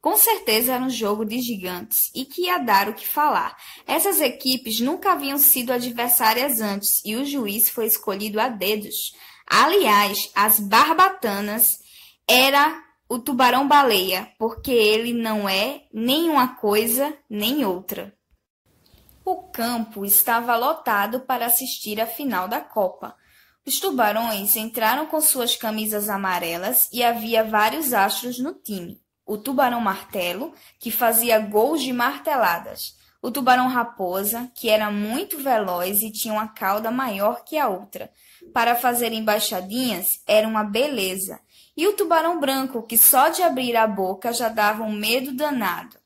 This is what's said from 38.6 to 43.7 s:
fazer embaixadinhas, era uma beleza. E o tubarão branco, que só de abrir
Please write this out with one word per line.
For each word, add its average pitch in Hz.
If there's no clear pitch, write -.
fazer 240
embaixadinhas, 214
era 214
uma 220
beleza. 202
E 311
o 415
tubarão 339
branco, 269
que 226
só 277
de 330
abrir 254